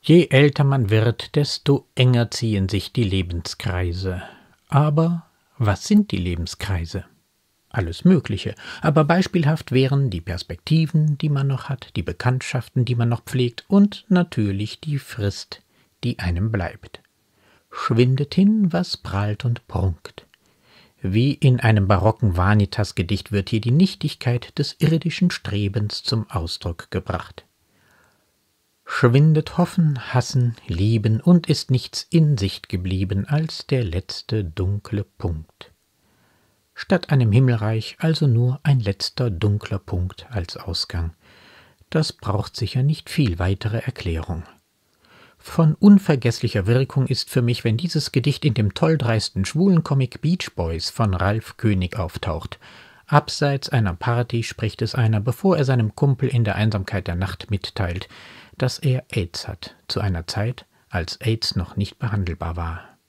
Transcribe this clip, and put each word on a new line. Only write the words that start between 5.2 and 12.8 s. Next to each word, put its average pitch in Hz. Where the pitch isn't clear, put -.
was 104
sind 208
die 101
Lebenskreise? 87
Alles -
Mögliche, 127
aber 156
beispielhaft 160
wären 135
die 87
Perspektiven, 151
die 160
man 139
noch 135
hat, -
die 98
Bekanntschaften, 127